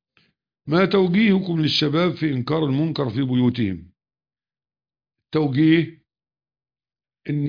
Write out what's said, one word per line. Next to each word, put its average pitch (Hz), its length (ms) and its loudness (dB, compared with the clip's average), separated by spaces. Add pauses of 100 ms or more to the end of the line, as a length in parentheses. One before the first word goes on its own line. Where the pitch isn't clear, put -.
(680)
ما 170 180 2
توجيهكم 190 760 2
للشباب 156 500 0
في 156 220 -4
إنكار 151 320 -2
المنكر 143 440 -2
في 110 140 -4
بيوتهم؟ 120 680 0 (1400)
توجيه 156 760 0 (1200)
إن 147 200 -2